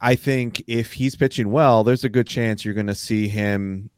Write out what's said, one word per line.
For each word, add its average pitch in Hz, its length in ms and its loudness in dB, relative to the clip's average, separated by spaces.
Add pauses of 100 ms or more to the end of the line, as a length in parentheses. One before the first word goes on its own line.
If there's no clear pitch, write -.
I 123 140 4
think 127 520 -2
if 117 260 -4
he's 131 220 -2
pitching 127 360 0
well, 123 320 6
there's 123 200 2
a 123 60 -2
good 117 180 2
chance 113 380 -2
you're 104 80 -4
gonna 101 200 -2
see 107 340 -2
him 101 720 -4